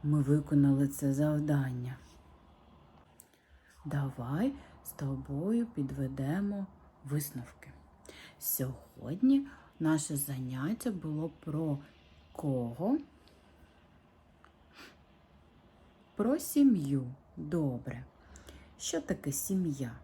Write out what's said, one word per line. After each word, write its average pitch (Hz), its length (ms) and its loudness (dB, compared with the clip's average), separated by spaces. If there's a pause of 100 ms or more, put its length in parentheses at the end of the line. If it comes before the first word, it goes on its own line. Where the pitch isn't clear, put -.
ми 147 200 4
виконали 139 640 6
це 139 240 0
завдання. 139 840 0 (1900)
Давай 143 680 -2 (300)
з - 60 -14
тобою 143 760 -2
підведемо 143 1000 -4 (380)
висновки. 143 680 -6 (680)
Сьогодні 170 1080 0 (340)
наше 156 360 2
заняття 135 760 -4
було 156 400 -4 (100)
про 151 380 -2 (540)
кого? 139 680 0 (3250)
Про 247 220 4
сім'ю. 143 760 4 (220)
Добре. 135 680 -2 (720)
Що - 220 -4
таке 147 320 -4
сім'я? 143 600 -2 (120)